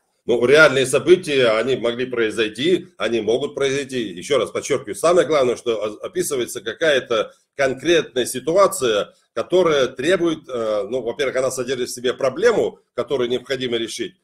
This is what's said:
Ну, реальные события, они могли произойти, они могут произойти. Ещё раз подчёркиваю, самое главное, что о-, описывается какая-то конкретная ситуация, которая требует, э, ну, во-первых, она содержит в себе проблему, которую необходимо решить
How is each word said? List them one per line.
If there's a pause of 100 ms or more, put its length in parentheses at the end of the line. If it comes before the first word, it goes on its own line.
(260)
Ну,
реальные
события,
они
могли
произойти,
они
могут
произойти.
Ещё
раз
подчёркиваю,
самое
главное,
что
о-,
описывается
какая-то (240)
конкретная
ситуация, (200)
которая
требует,
э,
ну,
во-первых,
она
содержит
в
себе
проблему, (160)
которую
необходимо
решить